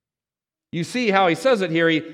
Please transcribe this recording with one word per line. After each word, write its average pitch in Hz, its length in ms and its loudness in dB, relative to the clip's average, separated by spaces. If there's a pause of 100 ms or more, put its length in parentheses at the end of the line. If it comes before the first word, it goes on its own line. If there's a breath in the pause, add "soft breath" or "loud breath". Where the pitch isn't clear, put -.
(720)
You 160 140 -4
see 247 240 -2
how 190 180 2
he 165 80 2
says 240 240 2
it 185 100 -2
here. 165 200 2
He, 160 120 2 (120)